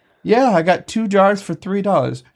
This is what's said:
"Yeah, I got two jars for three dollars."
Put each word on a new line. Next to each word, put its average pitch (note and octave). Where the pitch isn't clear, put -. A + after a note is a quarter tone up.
"Yeah, A#3+
I E3+
got F3
two A3
jars G3
for -
three G3
dollars." C3+